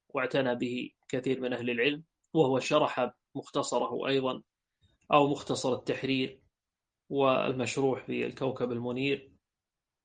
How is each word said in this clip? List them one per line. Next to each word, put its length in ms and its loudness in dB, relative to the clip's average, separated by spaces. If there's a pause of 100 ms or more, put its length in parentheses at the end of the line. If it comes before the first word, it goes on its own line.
(140)
واعتنى 400 0
به 360 -4 (180)
كثير 320 -2
من 120 -2
أهل 180 -4
العلم، 340 0 (300)
وهو 240 4
شرح 540 2 (220)
مختصره 720 -2
أيضا، 340 0 (680)
أو 160 8
مختصر 440 -2
التحرير 680 -4 (680)
والمشروح 1000 0
بالكوكب 640 -4
المنير، 600 -4 (720)